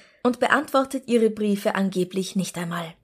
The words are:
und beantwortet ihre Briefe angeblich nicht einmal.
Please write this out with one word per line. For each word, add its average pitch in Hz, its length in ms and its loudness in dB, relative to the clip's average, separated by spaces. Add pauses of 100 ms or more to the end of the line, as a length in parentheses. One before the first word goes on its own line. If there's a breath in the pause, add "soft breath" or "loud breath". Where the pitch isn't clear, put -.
(240 loud breath)
und 247 160 0
beantwortet 269 680 2
ihre 226 220 4
Briefe 214 460 0
angeblich 185 600 -2
nicht 180 220 -4
einmal. 170 360 -6 (100)